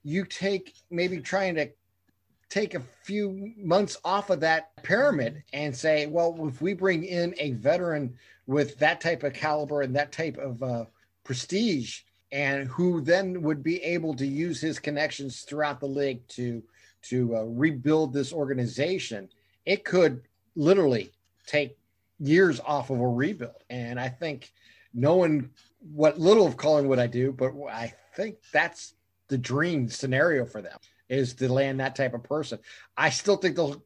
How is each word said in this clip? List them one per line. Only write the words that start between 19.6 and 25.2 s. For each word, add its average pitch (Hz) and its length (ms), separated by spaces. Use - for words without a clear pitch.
it 202 200
could 156 380
literally 147 560
take 147 320
years 160 420
off 135 300
of 127 80
a 123 100
rebuild. 127 640
And 123 300
I 131 80
think 139 440
knowing 151 560